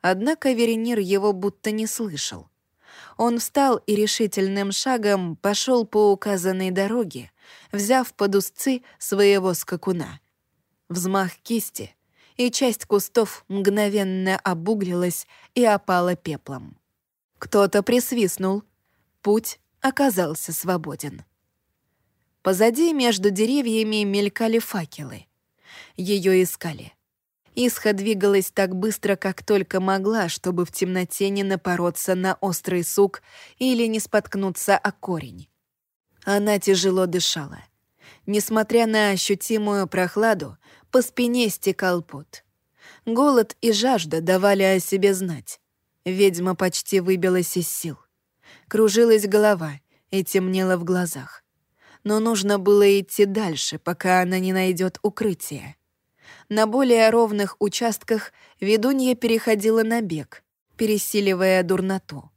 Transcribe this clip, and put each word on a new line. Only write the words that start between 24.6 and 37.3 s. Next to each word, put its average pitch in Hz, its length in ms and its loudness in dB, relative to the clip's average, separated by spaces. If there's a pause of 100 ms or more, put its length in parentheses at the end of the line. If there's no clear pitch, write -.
Ее 185 440 2
искали. - 520 -6 (680)
Исха 233 300 0
двигалась 196 600 0
так 190 220 -2
быстро, 202 440 -2
как - 260 -6
только 190 380 0
могла, 196 480 -2
чтобы 175 360 -4
в - 60 -18
темноте 185 580 -4
не 196 140 -2
напороться 180 720 -2
на 185 200 -2
острый 180 500 -4
сук - 360 0 (360)
или 247 280 0
не 220 140 -2
споткнуться 196 800 -2
о 202 160 -2
корень. 135 560 -10 (760)
Она 208 340 2
тяжело 185 480 2
дышала. 170 540 -4 (680)